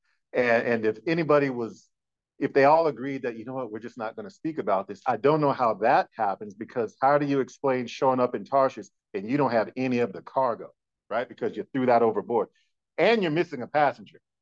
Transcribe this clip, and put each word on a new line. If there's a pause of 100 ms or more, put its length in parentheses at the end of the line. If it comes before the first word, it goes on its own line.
(340)
And,
and
if
anybody
was, (500)
if
they
all
agreed
that,
"You
know
what,
we're
just
not
gonna
speak
about
this,"
I
don't
know
how
that
happens,
because
how
do
you
explain
showing
up
in
Tarshish (260)
and
you
don't
have
any
of
the
cargo, (400)
right?
Because
you
threw
that
overboard. (500)
And
you're
missing
a
passenger, (220)